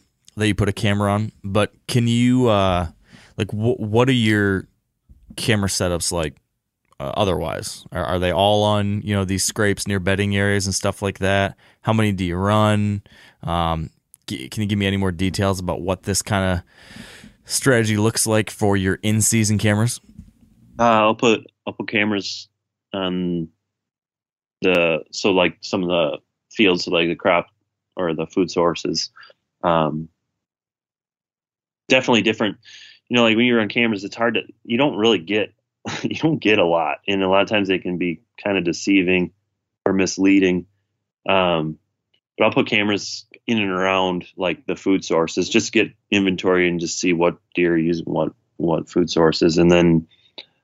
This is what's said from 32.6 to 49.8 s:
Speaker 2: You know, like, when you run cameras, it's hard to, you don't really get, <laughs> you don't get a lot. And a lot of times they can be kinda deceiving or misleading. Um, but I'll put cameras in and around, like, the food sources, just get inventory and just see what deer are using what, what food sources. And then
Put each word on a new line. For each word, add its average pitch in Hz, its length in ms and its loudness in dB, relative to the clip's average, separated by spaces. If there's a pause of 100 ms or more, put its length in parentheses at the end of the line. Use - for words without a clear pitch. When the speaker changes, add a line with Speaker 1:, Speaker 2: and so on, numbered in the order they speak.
Speaker 2:
You 123 80 0
know, 120 60 6
like, 113 160 4
when 123 80 4
you 120 100 4
run 107 140 0
cameras, 113 340 -2
it's 98 100 -10
hard 117 200 -2
to, 104 80 -4 (220)
you 117 120 -4
don't 113 220 0
really 107 200 2
get, 95 360 -4 (240)
<laughs> - 240 -10
you - 140 -6
don't 156 260 -2
get 104 160 2
a 90 80 4
lot. 82 320 -2 (100)
And 98 140 0
a 95 80 0
lot 95 100 4
of 92 80 2
times 101 200 0
they 92 100 0
can 90 180 -6
be 85 240 -4 (160)
kinda 101 240 -2
deceiving 90 720 0 (540)
or 98 80 0
misleading. 95 720 2 (600)
Um, 85 520 0 (580)
but - 80 2
I'll 110 80 2
put 127 140 0
cameras 104 580 -2 (220)
in 117 120 0
and 101 120 -2
around, 92 560 0 (100)
like, 90 300 -4
the 87 100 -2
food 95 300 0
sources, 82 420 -2
just - 240 0
get 104 180 0 (200)
inventory 92 580 0
and 87 120 -2
just 82 200 -6
see 92 140 2
what 85 240 0 (160)
deer 87 180 2
are 85 60 2
using 82 260 -2
what, 80 300 -4 (240)
what 82 320 -2
food 87 180 0
sources. 82 480 2
And 87 140 6
then 87 360 4 (580)